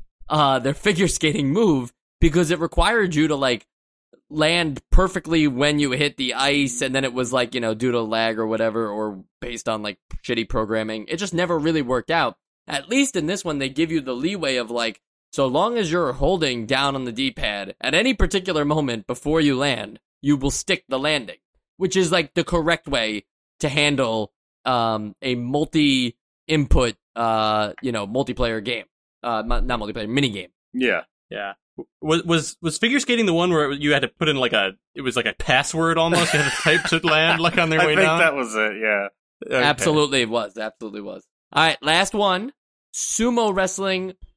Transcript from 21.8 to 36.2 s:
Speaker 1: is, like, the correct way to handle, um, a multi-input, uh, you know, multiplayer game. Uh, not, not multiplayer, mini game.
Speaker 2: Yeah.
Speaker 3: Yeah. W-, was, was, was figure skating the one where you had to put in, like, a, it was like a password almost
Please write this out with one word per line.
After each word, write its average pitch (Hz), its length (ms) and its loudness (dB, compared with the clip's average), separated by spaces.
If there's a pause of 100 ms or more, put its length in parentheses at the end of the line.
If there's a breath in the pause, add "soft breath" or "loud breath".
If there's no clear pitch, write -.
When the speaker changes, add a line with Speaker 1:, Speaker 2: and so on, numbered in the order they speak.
Speaker 1:
is, 180 140 4
like, 170 240 0
the 170 100 0
correct 165 420 0
way 110 380 -2 (340)
to 151 80 -2
handle, 131 640 0 (320)
um, 113 580 0
a 127 140 -2
multi-input, 131 1600 0 (200)
uh, 107 640 0
you 127 100 -4
know, 104 160 -4
multiplayer 117 560 -2
game. 113 220 -6 (360)
Uh, 117 240 -2
not, 120 200 2
not 123 140 -2
multiplayer, 104 280 -6
mini 131 220 0
game. 92 200 -10 (240)
Speaker 2:
Yeah. 113 280 0 (280)
Speaker 3:
Yeah. 101 240 -8 (240)
W-, - 100 -14 (140)
was, 160 220 0
was, 165 380 -2
was 165 160 -4
figure 254 220 2
skating 233 260 0
the 175 80 2
one 175 180 2
where 147 200 2
you 147 220 0
had 143 100 2
to 120 40 -2
put 156 220 -2
in, 139 80 0
like, 123 160 0
a, 98 180 2 (240)
it 143 60 -12
was 127 140 -2
like 120 100 0
a 104 80 -2
password 160 640 0
almost 170 360 2